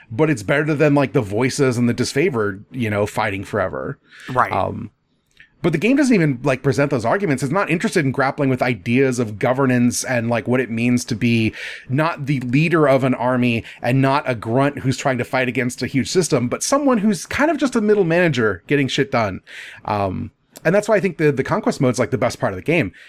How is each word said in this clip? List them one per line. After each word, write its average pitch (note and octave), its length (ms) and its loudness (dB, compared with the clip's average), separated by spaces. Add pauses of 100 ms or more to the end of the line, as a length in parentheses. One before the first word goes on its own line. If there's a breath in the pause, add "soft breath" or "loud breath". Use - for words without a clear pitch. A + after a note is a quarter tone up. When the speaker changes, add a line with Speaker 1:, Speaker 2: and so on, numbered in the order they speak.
(120)
Speaker 1:
But D#3 200 0
it's D3 100 -4
better D3+ 320 0
than, D3 220 4
like, C#3 180 2
the C#3 80 2
voices A#2+ 560 0
and A#2+ 100 2
the A#2+ 60 2
disfavored, A#2 800 -2
you A#2+ 180 -4
know, G#2 160 0
fighting G2+ 380 -4
forever. F2 560 -4 (280 loud breath)
Speaker 2:
Right. A#2+ 240 0
Speaker 1:
Um, G2 380 -4 (720 soft breath)
but F3 100 0
the E3 60 0
game A#3 200 2
doesn't C4 180 4
even, D3+ 260 2
like, C3 220 0
present C#3 260 2
those B2 160 -2
arguments. D3 380 0
It's C3 80 -2
not F3+ 180 0
interested E3+ 360 0
in C3+ 60 0
grappling C#3 380 0
with B2+ 140 0
ideas B2 560 0
of G#2+ 180 -4
governance B2 680 2
and, A#2+ 240 -2
like, A#2 200 -2
what B2 140 2
it A2+ 100 -6
means A#2+ 340 0
to B2 100 -4
be A2+ 380 2 (360 loud breath)
not D3 360 -2
the C3+ 140 0
leader D3+ 480 2
of C3+ 160 4
an C3 100 2
army B2 500 0 (200 loud breath)
and C3 180 2
not C3+ 260 2
a C3 60 -2
grunt C3 460 -2
who's C3 180 -2
trying C3 220 -2
to A#2 60 -4
fight C3 220 -2
against B2 360 -4
a A#2+ 40 0
huge B2 220 -2
system, D3+ 380 0
but A#2+ 160 -6
someone C#4 340 2
who's G3 300 0
kind D4+ 240 0
of D4+ 60 0
just C4 180 -2
a A#3 60 0
middle G#3 240 4
manager D3 600 2
getting C#3+ 220 2
shit C3+ 240 -2
done. G#2 300 -2 (440 loud breath)
Um, G2 460 -4 (320)
and E3+ 120 2
that's G#3 140 0
why A3 60 4
I G3 40 4
think F3 180 -2
the, D3+ 140 2
the C3 120 0
conquest - 380 -2
mode's, B2+ 180 2
like, A#2 120 -2
the A#2 60 0
best A#2 220 -2
part A#2 140 -2
of F#2 40 -8
the F2+ 60 -10
game. C#3+ 300 0 (140 loud breath)